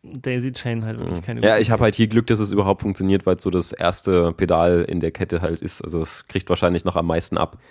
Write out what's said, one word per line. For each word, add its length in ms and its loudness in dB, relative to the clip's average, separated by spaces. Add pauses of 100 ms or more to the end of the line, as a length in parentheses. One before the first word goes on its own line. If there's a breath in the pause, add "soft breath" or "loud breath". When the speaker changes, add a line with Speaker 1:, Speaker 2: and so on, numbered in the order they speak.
Speaker 1:
Daisy 500 -6
Chain 340 -6
halt 120 -8
wirklich 220 -6
Speaker 2:
Mhm. 40 -14
Speaker 1:
keine 180 -8
Speaker 2:
Ja, 80 6
Speaker 1:
gute 100 4
Speaker 2:
ich 100 0
hab 100 4
Speaker 1:
Idee. 40 6
Speaker 2:
halt 120 4
hier 100 4
Glück, 220 2
dass 120 2
es 120 0
überhaupt 280 2
funktioniert, 460 0
weil 100 4
es 60 -10
so 80 -2
das 220 0
erste 600 0
Pedal 560 2
in 120 -4
der 100 -2
Kette 320 -4
halt 180 -4
ist. 220 -10
Also 180 -6
es 280 -10
kriegt 200 -6
wahrscheinlich 380 2
noch 100 -2
am 100 0
meisten 300 -2
ab. 220 -4 (120)